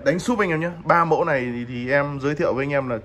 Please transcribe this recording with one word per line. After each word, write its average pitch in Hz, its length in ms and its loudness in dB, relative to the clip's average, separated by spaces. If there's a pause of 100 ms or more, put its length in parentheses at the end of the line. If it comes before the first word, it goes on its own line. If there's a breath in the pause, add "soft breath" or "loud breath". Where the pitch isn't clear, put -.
đánh 156 140 2
súp 240 200 0
anh 196 120 2
em 156 100 0
nhé. 170 100 -4 (140)
Ba 170 200 4
mẫu 156 200 2
này 135 300 0
thì, 120 100 -6
thì 123 260 -6
em 143 300 0
giới 143 140 0
thiệu 147 200 0
với 131 100 -2
anh 143 80 -4
em 135 160 0
là 117 160 -2